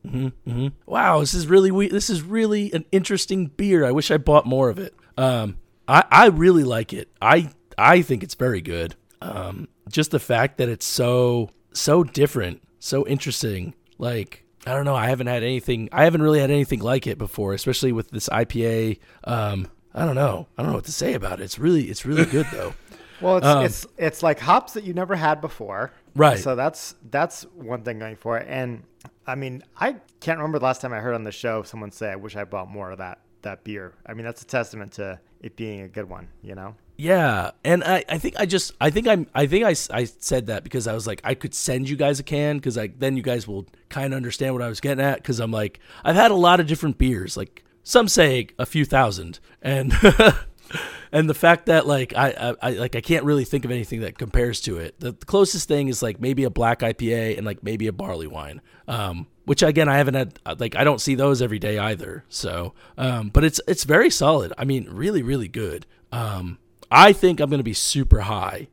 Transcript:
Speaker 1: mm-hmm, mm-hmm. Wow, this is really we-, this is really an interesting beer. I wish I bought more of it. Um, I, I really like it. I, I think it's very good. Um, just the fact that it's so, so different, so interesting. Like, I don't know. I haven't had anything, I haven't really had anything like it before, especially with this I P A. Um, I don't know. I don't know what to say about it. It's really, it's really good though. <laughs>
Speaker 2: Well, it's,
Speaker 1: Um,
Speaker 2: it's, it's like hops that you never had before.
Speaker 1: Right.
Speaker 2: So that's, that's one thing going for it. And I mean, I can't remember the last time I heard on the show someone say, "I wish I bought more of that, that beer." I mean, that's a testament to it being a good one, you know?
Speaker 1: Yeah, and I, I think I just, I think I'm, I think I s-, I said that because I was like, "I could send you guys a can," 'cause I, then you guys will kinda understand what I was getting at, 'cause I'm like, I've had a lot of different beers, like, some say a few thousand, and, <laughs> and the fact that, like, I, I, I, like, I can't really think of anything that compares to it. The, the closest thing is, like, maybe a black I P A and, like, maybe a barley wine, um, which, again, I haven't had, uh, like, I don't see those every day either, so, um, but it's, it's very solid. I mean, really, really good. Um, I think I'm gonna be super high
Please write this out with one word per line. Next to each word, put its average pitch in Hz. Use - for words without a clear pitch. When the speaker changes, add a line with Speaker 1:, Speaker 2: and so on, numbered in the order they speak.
Speaker 1:
mm-hmm, 131
mm-hmm. 123
Wow, 160
this 147
is 170
really 190
we-, 196
this 202
is 170
really 208
an 160
interesting 190
beer. 175
I 123
wish 147
I 151
bought 147
more 131
of 95
it. -
Um, 120
I, 147
I 202
really 170
like 117
it. -
I, 147
I 160
think 120
it's -
very 120
good. 82
Um, 95
just 151
the 151
fact 120
that 123
it's 113
so, 123
so 165
different, 127
so 139
interesting. 127
Like, 117
I 127
don't 143
know. 139
I 113
haven't 127
had 120
anything, 120
I 135
haven't 165
really 151
had 139
anything 139
like 123
it 107
before, 101
especially 127
with 113
this 110
I 113
P 117
A. 113
Um, 104
I 156
don't 147
know. 127
I 120
don't 151
know -
what -
to 151
say -
about 95
it. 98
It's -
really, 151
it's -
really 156
good 151
though. 90
<laughs> -
Speaker 2:
Well, 185
it's, 151
Speaker 1:
Um, 143
Speaker 2:
it's, -
it's 160
like 156
hops 175
that 208
you 180
never 185
had 156
before. 107
Speaker 1:
Right. 139
Speaker 2:
So 127
that's, 143
that's 160
one 123
thing 110
going 110
for 113
it. -
And 123
I 127
mean, 131
I 254
can't 165
remember 151
the 127
last 131
time 123
I 107
heard 120
on 110
the 104
show 110
someone 104
say, 110
"I 95
wish 101
I 101
bought 95
more 98
of 95
that, 92
that 98
beer." 98
I 110
mean, 113
that's 117
a -
testament 110
to 95
it 120
being 107
a 95
good 95
one, 90
you 98
know? 98
Speaker 1:
Yeah, 143
and 175
I, 185
I 160
think -
I 202
just, 180
I 147
think 214
I'm, 202
I 143
think 196
I 185
s-, -
I 120
said 120
that 107
because 120
I 110
was 107
like, 104
"I 127
could -
send 131
you 147
guys 143
a -
can," 147
'cause 127
I, 107
then 131
you 113
guys 120
will 98
kinda 135
understand 127
what 123
I 117
was 110
getting 139
at, 139
'cause 120
I'm 113
like, 107
I've 165
had 226
a 202
lot 175
of 165
different 156
beers, 117
like, -
some 233
say 135
a 156
few 151
thousand, 95
and, 131
<laughs> -
and 156
the 151
fact 170
that, 160
like, 139
I, 120
I, 120
I, -
like, 117
I 117
can't 156
really 147
think 135
of 120
anything 117
that 104
compares 120
to 92
it. 82
The, 151
the -
closest 196
thing 143
is, 123
like, 110
maybe 131
a 120
black 117
I 113
P 117
A 113
and, 104
like, 104
maybe 107
a 104
barley 90
wine, 73
um, 101
which, -
again, 156
I 139
haven't 139
had, 131
uh, 85
like, 117
I 123
don't 139
see 135
those 135
every 110
day 107
either, 104
so, 87
um, 120
but 139
it's, 156
it's -
very 175
solid. 139
I -
mean, 135
really, 147
really 120
good. 107
Um, 101
I 190
think 180
I'm 143
gonna 139
be 107
super -
high 101